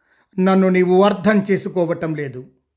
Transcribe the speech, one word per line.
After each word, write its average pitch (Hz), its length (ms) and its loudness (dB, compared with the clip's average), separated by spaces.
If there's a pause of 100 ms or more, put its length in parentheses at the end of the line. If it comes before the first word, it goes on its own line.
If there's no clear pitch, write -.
(380)
నన్ను 190 300 2
నీవు 185 340 2
అర్థం 202 480 2
చేసుకోవటం 165 640 -4
లేదు. 135 320 -10 (300)